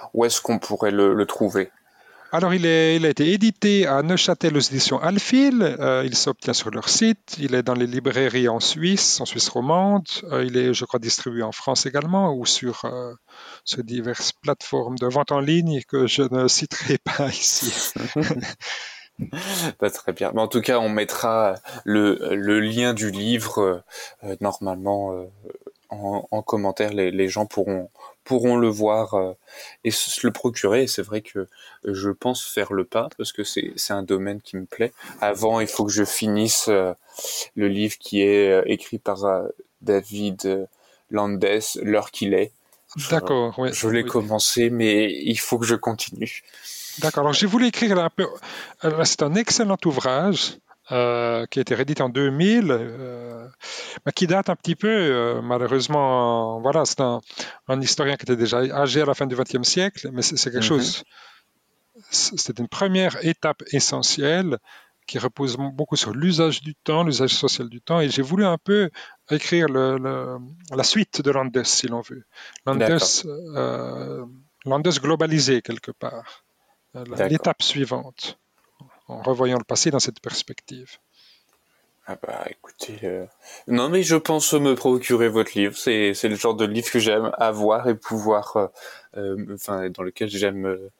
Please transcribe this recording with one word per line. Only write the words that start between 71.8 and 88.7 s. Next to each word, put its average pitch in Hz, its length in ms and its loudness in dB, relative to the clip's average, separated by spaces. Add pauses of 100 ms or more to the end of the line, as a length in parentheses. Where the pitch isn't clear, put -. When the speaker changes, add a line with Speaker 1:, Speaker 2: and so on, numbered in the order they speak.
Speaker 2:
l'on 117 140 -4
veut. 127 220 -14 (420)
Landes, 135 140 0
Speaker 1:
D'accord. 160 280 4 (480)
Speaker 2:
euh, 127 680 -6 (400)
Landes 143 220 0 (120)
globalisé, 147 640 2
quelque 113 300 -10
part. - 520 -12 (520)
Euh, 123 40 -16
la, 120 180 -14
Speaker 1:
D'accord. 98 100 2
Speaker 2:
l'étape 160 340 0
suivante, 131 760 -4 (680)
en 117 140 -12
revoyant 127 360 2
le 117 80 -4
passé 139 260 0
dans 139 80 2
cette - 220 -4
perspective. - 760 -12 (1080)
Speaker 1:
Ah 95 200 -12
bah, - 240 -10
écoutez, - 540 -16
euh... 92 220 -6 (420)
non, 120 220 2
mais 185 140 2
je 165 120 4
pense 156 380 2
me 143 220 4
procurer 123 540 2
votre 110 280 0
livre. 101 200 0
C'est, 107 360 2
c'est 107 160 -2
le 107 60 -2
genre 113 200 2
de 110 100 0
livre 110 240 -2
que 123 100 2
j'aime 110 380 2
avoir 110 520 2
et 113 60 2
pouvoir, 107 600 0
euh, 101 100 2 (500)